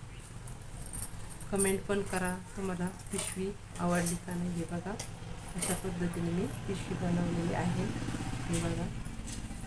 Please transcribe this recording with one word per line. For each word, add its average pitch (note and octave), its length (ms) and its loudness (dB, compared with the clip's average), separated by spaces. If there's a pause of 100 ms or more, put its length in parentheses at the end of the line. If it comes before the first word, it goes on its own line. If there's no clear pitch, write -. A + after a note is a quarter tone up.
(1500)
कमेंट G3 360 6
पण G3+ 140 4 (100)
करा, F3+ 240 2 (200)
तुम्हाला F#3 320 0 (240)
पिशवी F#3+ 400 0 (280)
आवडली F3 360 6 (100)
का F3+ 100 -4
नाही. F3 160 0
हे E3+ 200 0
बघा, F3 200 -2 (640)
अशा F3+ 180 4
पद्धतीने F3 580 0
मी F3+ 140 2 (220)
पिशवी F#3 340 -2
बनवलेली F3 520 2
आहे. F3 300 2 (640)
हे E3+ 160 4
बघा, E3+ 240 2 (800)